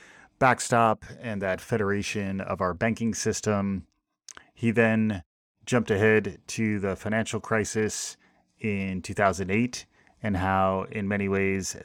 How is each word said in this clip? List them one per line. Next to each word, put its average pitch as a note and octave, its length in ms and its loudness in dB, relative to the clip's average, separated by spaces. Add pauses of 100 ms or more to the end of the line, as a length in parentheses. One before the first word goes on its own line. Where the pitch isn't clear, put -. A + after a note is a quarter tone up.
(380)
backstop A#2 680 4 (160)
and G#2+ 220 -6
that F#2 180 -2
federation G2+ 840 -2
of F2+ 180 -4
our F#2 140 0
banking A2+ 380 -2
system. G2 760 -2 (640)
He A#2 160 0
then A2 540 2 (420)
jumped A#2+ 240 0
ahead G#2 480 4 (100)
to G#2+ 300 -2
the F#2+ 160 -2
financial G#2+ 460 -4
crisis G#2+ 760 -2 (440)
in F#2+ 420 -4
two - 120 -8
thousand F#2+ 360 2
eight A#2+ 340 0 (380)
and G#2 140 0
how, F#2+ 560 2
in G2+ 160 -4
many G2+ 200 0
ways, G2 560 0